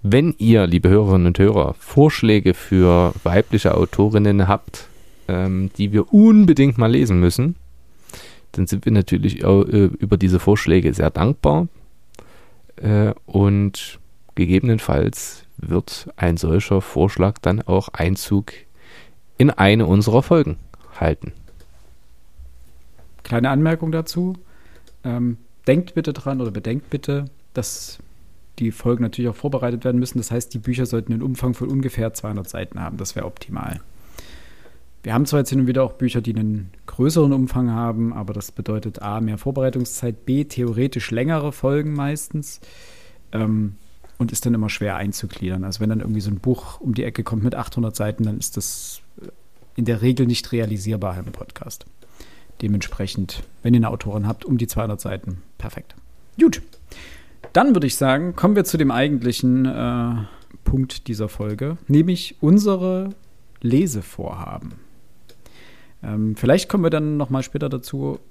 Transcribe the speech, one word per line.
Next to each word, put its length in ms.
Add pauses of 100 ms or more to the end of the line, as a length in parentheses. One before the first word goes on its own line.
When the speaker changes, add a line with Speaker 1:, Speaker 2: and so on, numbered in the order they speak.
Speaker 1:
Wenn 340
ihr, 300
liebe 220
Hörerinnen 380
und 120
Hörer, 400
Vorschläge 720
für 600 (100)
weibliche 520
Autorinnen 720
habt, 400 (400)
ähm, 500
die 140
wir 220
unbedingt 640
mal 140
lesen 280
müssen, 360 (1000)
dann 140
sind 180
wir 60
natürlich 520
au-, 200
äh, 220
über 320
diese 220
Vorschläge 540
sehr 160
dankbar. 580 (1080)
Äh, 380 (100)
und 720 (380)
gegebenenfalls 1080 (120)
wird 580
ein 220
solcher 420
Vorschlag 640
dann 220
auch 260
Einzug 640 (840)
in 100
eine 380
unserer 340
Folgen 360 (380)
halten. 360 (1900)
Speaker 2:
Kleine 260
Anmerkung 420
dazu. 440 (680)
Ähm, 340 (280)
denkt 300
bitte 180
dran 260
oder 120
bedenkt 400
bitte, 340 (280)
dass 440 (600)
die 120
Folgen 320
natürlich 260
auch 60
vorbereitet 480
werden 160
müssen. 180
Das 140
heißt, 200
die 60
Bücher 300
sollten 260
einen 80
Umfang 320
von 160
ungefähr 460
zweihundert 340
Seiten 320
haben. 160
Das 180
wäre 120
optimal. 540 (1200)
Wir 100
haben 140
zwar 140
jetzt 100
hin 80
und 80
wieder 160
auch 100
Bücher, 280
die 140
einen 360 (160)
größeren 460
Umfang 360
haben, 440
aber 200
das 180
bedeutet 520
A, 180
mehr 160
Vorbereitungszeit, 880
B, 200
theoretisch 680
längere 400
Folgen 420
meistens, 640 (720)
ähm, 440 (420)
und 140
ist 160
dann 80
immer 160
schwer 240
einzugliedern. 680
Also 160
wenn 100
dann 100
irgendwie 220
so 100
ein 80
Buch 420
um 140
die 80
Ecke 180
kommt 220
mit 100
achthundert 420
Seiten, 280
dann 160
ist 180
das 440 (760)
in 100
der 160
Regel 240
nicht 260
realisierbar 680
im 60
Podcast. 600 (800)
Dementsprechend, 800 (180)
wenn 140
ihr 60
eine 80
Autorin 360
habt, 200
um 120
die 80
zweihundert 340
Seiten, 440 (160)
perfekt. 340 (480)
Gut, 220 (880)
dann 220
würde 120
ich 80
sagen, 400
kommen 200
wir 100
zu 120
dem 140
eigentlichen, 760
äh, 500 (480)
Punkt 440
dieser 220
Folge, 480 (100)
nämlich 540
unsere 720 (500)
Lesevorhaben. 1120 (1300)
Ähm, 320
vielleicht 340
kommen 140
wir 60
dann 280
noch 120
mal 140
später 260
dazu 500 (120)